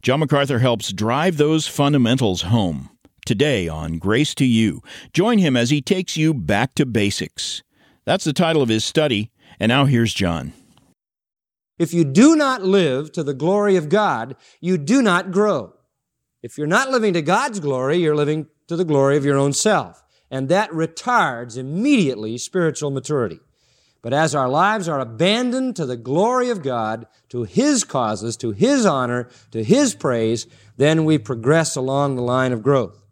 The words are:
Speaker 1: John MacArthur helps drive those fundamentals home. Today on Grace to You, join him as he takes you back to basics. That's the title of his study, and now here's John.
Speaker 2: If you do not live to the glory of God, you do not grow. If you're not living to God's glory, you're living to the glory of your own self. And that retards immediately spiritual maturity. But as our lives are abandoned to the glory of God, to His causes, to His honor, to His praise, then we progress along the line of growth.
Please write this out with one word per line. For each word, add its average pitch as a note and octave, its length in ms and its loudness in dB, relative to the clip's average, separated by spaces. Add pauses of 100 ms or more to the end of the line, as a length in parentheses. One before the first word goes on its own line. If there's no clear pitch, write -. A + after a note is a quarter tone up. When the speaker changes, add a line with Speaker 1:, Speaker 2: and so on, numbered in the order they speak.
Speaker 1:
John C3 160 0
MacArthur C#3 400 0
helps A#2 340 0
drive C3+ 440 -2
those D3+ 300 2
fundamentals B2+ 760 2
home. F2 480 -2 (340)
Today A2 420 0
on D#2+ 300 -6
Grace A2 380 0
to C#3 100 0
You, A2+ 380 2 (280)
join G#3+ 280 2
him D3 180 2
as A#2+ 140 0
he D3 100 0
takes F#3 340 -4
you D#3 160 0
back G#2+ 440 -2
to C#3+ 100 2
basics. - 760 -4 (420)
That's F3+ 180 -2
the D#3 100 -2
title D#3+ 280 2
of A#2+ 80 0
his A2 160 0
study, A#2+ 460 -2 (280)
and A2 100 0
now C3+ 160 4
here's A#2 280 2
John. E2 400 -4 (1300)
Speaker 2:
If E3+ 120 0
you E3+ 140 2
do A3 300 6
not C4+ 260 0
live D#3+ 520 2
to E3+ 100 -6
the C#3 100 -4
glory F#3+ 440 2
of D3+ 120 -2
God, C#3+ 460 0 (260)
you F3+ 160 -2
do F3 240 2
not F#3 300 0
grow. F3 420 0 (680)
If - 160 -14
you're D3 100 -4
not B3+ 240 0
living A3 220 0
to E3+ 80 0
God's G#3 400 0
glory, C#3 380 -2
you're D3+ 180 2
living D3 300 -2 (200)
to E3+ 80 -6
the F3 80 -2
glory C#3 320 2
of D3 80 0
your C#3 140 2
own C#3 160 2
self. D3 500 -2 (260)
And C3+ 200 -6
that G3 220 2
retards D#3+ 880 -2
immediately C3+ 800 0
spiritual D#3 540 -4
maturity. C3 480 -4 (640)
But A#2 100 -6
as D3 240 0
our C3 140 0
lives F3+ 400 0
are D3 100 -2
abandoned A3 800 -2
to D#3+ 80 -4
the B2 100 -6
glory G3+ 540 0
of G#3 120 -4
God, A#2 460 -4 (220)
to A#2+ 140 -6
His B3 420 0
causes, A2 500 -4
to A2+ 160 -6
His A#3 340 2
honor, B2 440 0 (220)
to A2+ 120 -4
His A#3 320 4
praise, A#2 500 -2 (300)
then D#3 300 4
we D#3 120 4
progress C3+ 600 0
along C3+ 400 -2
the B2 40 -4
line B2+ 300 0
of A#2 100 -4
growth. B2+ 500 -2